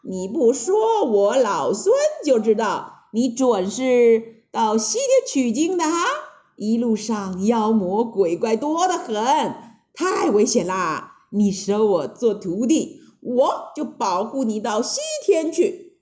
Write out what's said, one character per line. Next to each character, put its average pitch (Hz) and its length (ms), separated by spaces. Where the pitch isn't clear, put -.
你 190 280
不 240 240
说 427 520
我 208 300
老 185 380
孙 359 200
就 262 160
知 214 160
道， 202 560
你 240 180
准 226 400
是 240 840
到 220 260
西 226 220
天 539 80
取 247 240
经 339 260
的 330 60
哈。 330 220
一 220 220
路 233 180
上 196 500
妖 226 260
魔 208 340
鬼 175 320
怪 226 180
多 320 320
得 359 60
很， 294 220
太 370 360
危 208 160
险 180 220
啦！ 180 460
你 202 200
收 208 360
我 160 200
做 220 280
徒 190 320
弟， - 340
我 254 540
就 294 80
保 202 400
护 269 200
你 214 160
到 214 220
西 381 180
天 320 260
去。 - 500